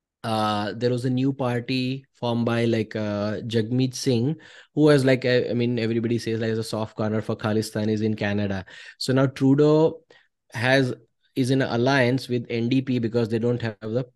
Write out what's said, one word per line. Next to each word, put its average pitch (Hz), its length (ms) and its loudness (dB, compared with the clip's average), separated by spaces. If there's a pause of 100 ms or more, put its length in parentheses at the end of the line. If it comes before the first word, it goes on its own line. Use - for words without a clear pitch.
(240)
uh, 107 520 -2
there 120 160 0
was 123 140 -2
a 135 40 0
new 127 240 0
party 127 800 -4
formed 117 320 -2
by, 117 200 2
like, 113 300 0
uh, 104 520 -4
Jagmeet 120 480 0
Singh, 131 400 0 (400)
who 143 60 2
was, 147 220 8
like, 131 220 4
I, 123 240 2
I - 40 -4
mean, 120 260 0
everybody 113 400 0
says, 113 200 -4
like, 113 120 -2
is 110 80 -2
a 110 40 -4
soft 110 320 -6
corner 107 260 -2
for 110 140 -4
Khalistanis 107 680 -2
in 110 120 0
Canada. 101 480 -2 (360)
So - 140 -2
now 131 120 4
Trudeau 147 760 2 (520)
has, 127 400 2 (420)
is 131 140 0
in 135 140 2
an 117 100 -2
alliance 127 540 2
with 120 220 -4
N 117 200 -2
D 131 120 2
P 131 180 -2
because 113 300 0
they 117 100 -2
don't 120 220 -2
have 113 200 -6
the 113 220 -4 (120)